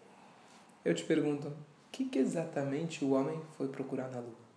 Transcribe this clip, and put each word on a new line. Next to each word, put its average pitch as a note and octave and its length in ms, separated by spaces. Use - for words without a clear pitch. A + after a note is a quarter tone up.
Eu E3+ 80
te E3+ 100
pergunto, D3 440
o C#3+ 60
que C4 140
que C4+ 140
exatamente D#3+ 840
o C3+ 100
homem D3+ 260
foi C#3 100
procurar C3 420
na B2+ 100
Lua? A#2 220